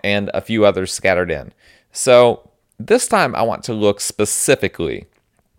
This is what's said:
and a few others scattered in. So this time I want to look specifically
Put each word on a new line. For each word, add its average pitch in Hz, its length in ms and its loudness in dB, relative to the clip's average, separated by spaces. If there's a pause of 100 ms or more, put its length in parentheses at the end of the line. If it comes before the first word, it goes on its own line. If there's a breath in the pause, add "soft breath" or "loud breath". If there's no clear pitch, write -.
and 101 300 -2
a - 80 -4
few 107 240 0
others 92 260 0
scattered 90 380 0
in. 71 220 -8 (400 soft breath)
So 123 580 4 (280)
this 214 300 0
time 170 260 0
I - 80 -2
want 113 220 -4
to 120 80 -8
look 104 280 0
specifically - 1080 -4 (520)